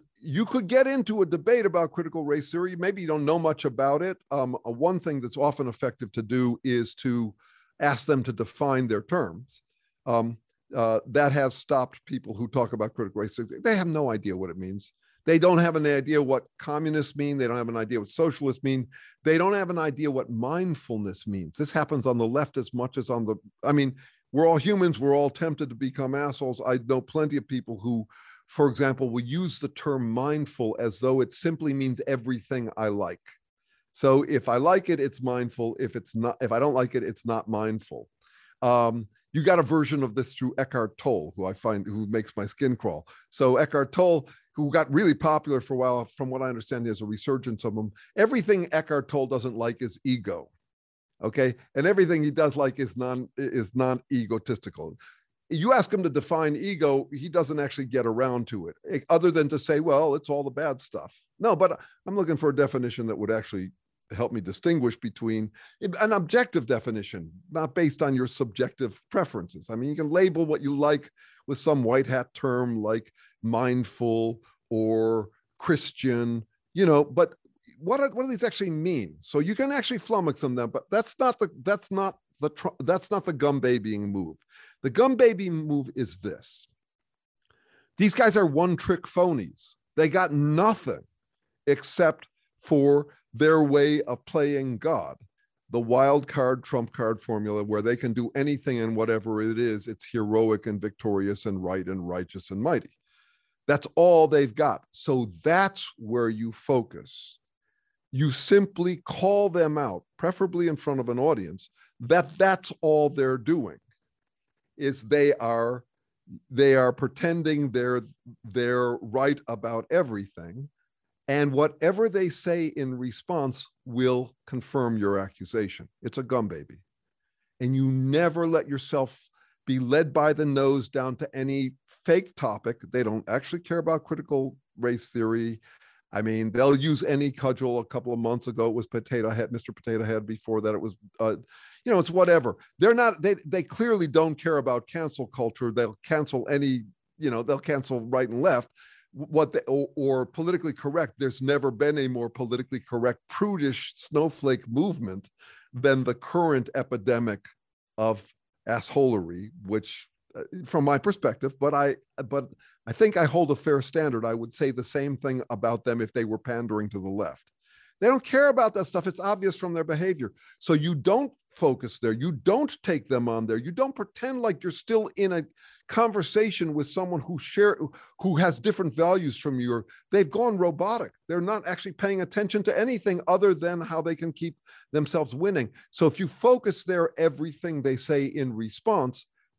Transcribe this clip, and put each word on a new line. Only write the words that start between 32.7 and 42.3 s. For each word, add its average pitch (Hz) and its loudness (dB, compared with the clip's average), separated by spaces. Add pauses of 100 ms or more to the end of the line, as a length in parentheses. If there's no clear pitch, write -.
I 110 0
like. 95 -4 (720)
So 139 6
if 131 0
I 120 4
like 180 4
it, 160 2
it's 135 -4
mindful. 123 -4
If 123 -6
it's - -12
not, 113 -2
if 113 -2
I 113 2
don't 143 2
like 127 0
it, 120 0
it's 110 -10
not 113 -4
mindful. 107 -6 (540)
Um, 117 2 (260)
you 156 0
got 175 6
a 160 4
version 147 0
of 113 -4
this 131 -4
through 127 -4
Eckhart 127 -2
Tolle, 92 -2
who 95 -6
I 95 -4
find, 104 -4
who 104 -6
makes 107 -4